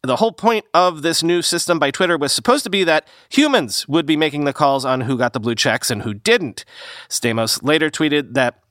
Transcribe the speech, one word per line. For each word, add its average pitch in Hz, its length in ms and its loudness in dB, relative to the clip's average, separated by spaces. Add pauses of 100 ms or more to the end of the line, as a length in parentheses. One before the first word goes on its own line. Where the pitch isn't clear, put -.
the 131 140 0
whole 226 140 2
point 214 340 0 (100)
of 175 260 4
this 160 220 -2
new 170 180 2
system 165 380 0
by 143 100 2
Twitter 175 300 0
was 139 140 -2
supposed 269 320 0
to 214 40 -8
be 190 140 0
that - 240 2 (220)
humans 262 580 0
would 147 180 0
be 151 100 2
making 147 300 0
the 143 80 0
calls 139 320 0
on 131 160 0
who 123 160 -2
got 120 160 -2
the 127 60 -4
blue 113 160 -2
checks 120 340 0
and 127 140 -4
who 107 100 -6
didn't. 175 520 -2 (440)
Stamos 113 540 -2
later 156 260 2
tweeted 147 460 -2
that 127 240 0 (120)